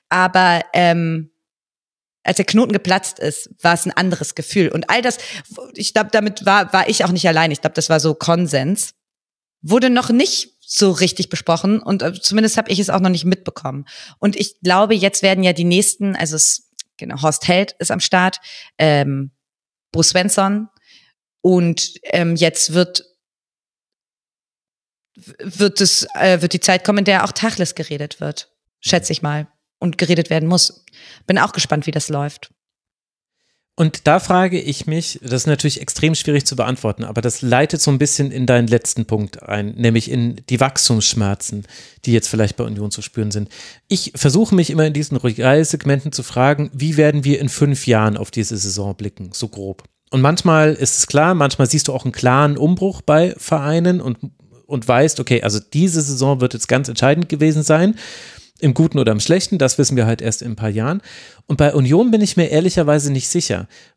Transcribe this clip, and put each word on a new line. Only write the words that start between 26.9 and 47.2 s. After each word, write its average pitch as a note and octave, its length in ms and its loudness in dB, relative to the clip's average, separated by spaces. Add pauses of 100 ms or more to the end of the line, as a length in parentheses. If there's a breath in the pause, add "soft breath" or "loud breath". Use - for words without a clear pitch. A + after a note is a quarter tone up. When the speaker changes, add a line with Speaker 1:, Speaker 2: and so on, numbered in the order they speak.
Speaker 1:
in G3 60 0
der F#3+ 200 2
auch - 80 -4
Tacheles G#3+ 420 -4
geredet D3 460 -10
wird, D3+ 320 -10 (260)
schätze - 340 -2
ich - 100 -6
mal, D3+ 260 -4 (320)
und F3 180 -4
geredet E3 320 0
werden D#3+ 180 0
muss. - 360 0 (420 loud breath)
Bin G3 120 0
auch C#4+ 140 2
gespannt, - 340 -4
wie D#3+ 40 -4
das D3 180 -6
läuft. D3 460 -8 (1200)
Speaker 2:
Und D#3 300 -2
da E3 140 6
frage F#3 400 2
ich - 260 -8
mich, D#3+ 360 -4
das A#2+ 100 -8
ist B2+ 140 -2
natürlich D3 340 0
extrem D#3 340 0
schwierig C#3+ 300 0
zu - 100 -2
beantworten, A#2 480 -4
aber A2 200 -6
das A#2 180 -4
leitet C3+ 400 2
so D3 100 2
ein C#3 60 4
bisschen C#3 340 0
in B2+ 140 -4
deinen A#2+ 220 4
letzten A2+ 400 0
Punkt G#2 360 -4
ein, G#2 280 -6
nämlich A#2 400 0
in A#2+ 400 -2
die B2 100 0
Wachstumsschmerzen, G#2+ 1040 -2 (400 loud breath)
die A#2+ 80 0
jetzt A2+ 160 2
vielleicht G#2+ 300 0
bei A#2+ 60 -4
Union G#2 260 -6
zu - 100 -8
spüren G#2 300 -6
sind. G#2 180 -4 (400 loud breath)
Ich - 280 -4
versuche F#3+ 380 2
mich F3 140 4
immer D#3+ 160 2
in D#3 80 0
diesen C#3+ 240 -4
Royal-Segmenten C#3 960 0
zu C3 100 -8
fragen, C#3+ 520 0
wie D3 240 -2
werden D3 260 4